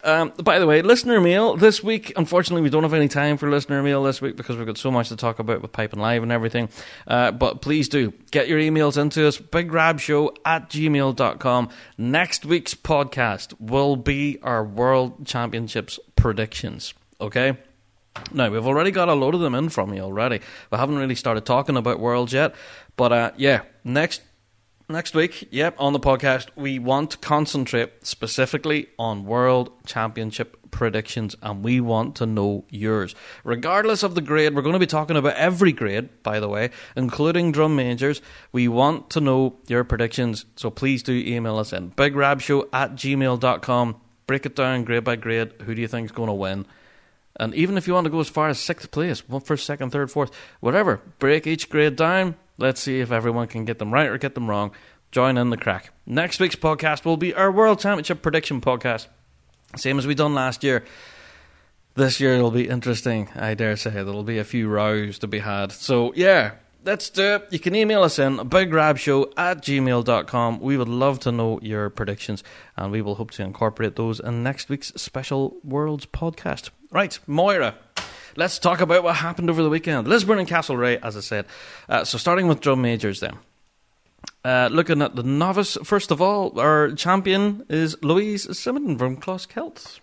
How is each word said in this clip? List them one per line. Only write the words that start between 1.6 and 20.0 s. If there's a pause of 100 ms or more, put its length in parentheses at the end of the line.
week.
Unfortunately,
we
don't
have
any
time
for
listener
mail
this
week
because
we've
got
so
much
to
talk
about
with
Piping
Live
and
everything. (380)
Uh,
but
please
do (180)
get
your
emails
into
us.
Big
Rab
Show (100)
at
gmail
dot
com. (280)
Next
week's
podcast
will
be
our
World
Championships (160)
predictions. (260)
Okay? (760)
Now,
we've
already
got
a
load
of
them
in
from
you